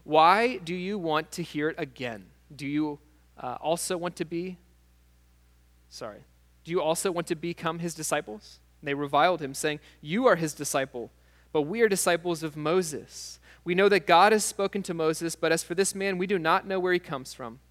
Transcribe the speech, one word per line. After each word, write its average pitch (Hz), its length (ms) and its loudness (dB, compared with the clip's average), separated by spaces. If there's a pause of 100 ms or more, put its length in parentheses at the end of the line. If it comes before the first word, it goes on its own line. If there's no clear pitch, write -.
Why 190 540 6
do 175 180 -8
you 190 240 -6
want 160 340 -2
to 175 100 -8
hear 151 260 -4
it 165 100 -6
again? 123 480 -10 (280)
Do 139 120 -10
you, 147 320 -4 (380)
uh, 123 220 -10
also 170 380 -2
want 170 200 -6
to 180 80 -6
be, 175 320 -8 (1300)
sorry, 107 340 -14 (400)
do 160 80 -12
you 180 100 0
also 170 300 0
want 170 160 -4
to 180 80 -4
become 170 440 -4
his 170 160 -6
disciples?' 147 640 -6 (220)
And 147 60 -10
they 143 60 -2
reviled 147 480 4
him, 135 120 -8
saying, 151 260 -4 (220)
'You 196 260 0
are 202 80 8
his 165 180 -2
disciple, 135 580 -4 (400)
but 151 120 2
we 196 180 -4
are 220 80 8
disciples 175 540 0
of 151 120 -8
Moses. 156 840 -4 (260)
We 175 100 -2
know 196 120 6
that 196 180 4
God 185 280 8
has 208 100 2
spoken 196 400 -4
to 185 100 -6
Moses, 160 440 -2
but 160 160 2
as 165 100 0
for - 100 -10
this 185 220 0
man, 196 220 -2
we 185 100 -2
do 196 100 0
not 165 300 2
know 190 140 -2
where 180 100 0
he 175 80 2
comes 139 340 -8
from.' 120 380 -14